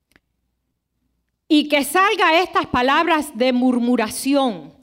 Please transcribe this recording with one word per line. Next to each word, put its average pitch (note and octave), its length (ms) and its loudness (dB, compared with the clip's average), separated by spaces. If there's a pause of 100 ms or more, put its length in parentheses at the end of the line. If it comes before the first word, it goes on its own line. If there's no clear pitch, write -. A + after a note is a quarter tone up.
(1500)
Y D4+ 200 2
que D4 160 0
salga F#4 560 2
estas F4+ 240 -2
palabras D4+ 720 0
de B3+ 160 0
murmuración. B3 1300 0